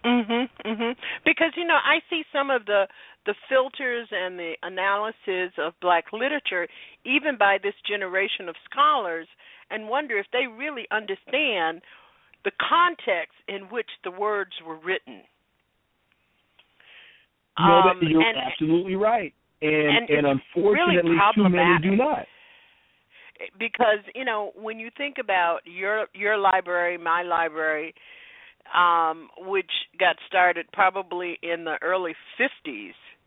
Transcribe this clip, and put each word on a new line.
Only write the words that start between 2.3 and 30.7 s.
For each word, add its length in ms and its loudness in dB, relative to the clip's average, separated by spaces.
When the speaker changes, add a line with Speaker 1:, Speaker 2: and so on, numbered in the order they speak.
Speaker 1:
some 180 -2
of 160 0
the, 220 2
the 100 -2
filters 640 -2
and 260 -6
the 180 -8
analysis 960 -2
of 220 -4
black 320 4
literature, 540 -4
even 340 0
by 240 2
this 120 -4
generation 640 -4
of 80 -12
scholars, 600 0
and 180 -8
wonder 300 -2
if 140 -4
they 140 0
really 440 -10
understand 920 -2
the 140 -2
context 880 0
in 240 -12
which 160 -6
the 80 -8
words 400 -4
were 100 -12
written. 460 -6
Speaker 2:
No, 300 8
that, 40 8
Speaker 1:
Um, 120 -2
Speaker 2:
you're 200 4
Speaker 1:
and, 160 2
Speaker 2:
absolutely 580 0
right. 360 0
And, 100 0
Speaker 1:
and 400 2
Speaker 2:
and 160 2
Speaker 1:
it's 180 0
Speaker 2:
unfortunately, 400 4
Speaker 1:
really 220 4
Speaker 2:
too 120 6
many 320 4
do 160 2
Speaker 1:
problematic. 20 4
Speaker 2:
not. 280 0
Speaker 1:
Because, 460 0
you 80 -8
know, 320 -4
when 240 -12
you 180 -14
think 240 -8
about 420 0
your, 480 -4
your 240 -2
library, 640 2
my 240 0
library, 720 -2
um, 540 2
which 320 -4
got 180 2
started 460 2